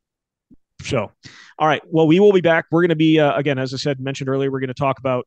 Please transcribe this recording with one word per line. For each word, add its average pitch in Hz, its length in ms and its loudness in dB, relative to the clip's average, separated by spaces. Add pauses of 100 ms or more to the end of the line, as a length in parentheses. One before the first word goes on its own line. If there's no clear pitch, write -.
(840)
so, 107 280 -6 (480)
all 156 80 0
right. 147 200 0
Well, 160 200 2
we 170 140 4
will 208 120 6
be 185 100 2
back. 165 280 0
We're 165 120 2
gonna 170 120 2
be, 156 240 2
uh, 147 160 2
again, 139 240 -2
as 131 140 -6
I 135 60 -10
said, 143 200 -6
mentioned 131 300 -8
earlier, 135 220 -2
we're 135 100 -6
gonna 127 140 -8
talk 139 240 -4
about, 127 280 -2